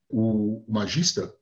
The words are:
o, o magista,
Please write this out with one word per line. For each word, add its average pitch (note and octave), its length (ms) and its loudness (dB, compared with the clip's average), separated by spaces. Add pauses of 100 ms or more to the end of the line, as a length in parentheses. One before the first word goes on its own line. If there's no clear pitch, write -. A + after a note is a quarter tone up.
o, A2 600 0
o G#2+ 40 -6
magista, G#2+ 680 0